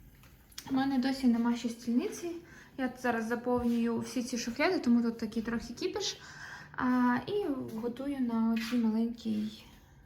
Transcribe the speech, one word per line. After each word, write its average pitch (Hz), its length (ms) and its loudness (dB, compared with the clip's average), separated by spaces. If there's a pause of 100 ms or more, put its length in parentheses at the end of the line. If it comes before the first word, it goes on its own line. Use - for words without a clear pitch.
(720)
У - 20 0
мене 269 240 2
досі 262 300 2
нема 233 280 4
ще 240 140 -4
стільниці. 339 600 -2 (460)
Я 254 220 -2
зараз 226 280 0
заповнюю 233 720 2
всі 233 240 -4
ці 247 140 -4
шухляди, 294 420 2
тому 240 220 6
тут 233 160 0
такий 220 260 -4
трохи 233 300 -6
кіпіш. 392 440 -4 (580)
А, 247 420 4 (100)
і 403 180 0 (360)
готую 269 380 -4
на 226 340 2
оцій 226 240 0
маленькій 220 880 0 (420)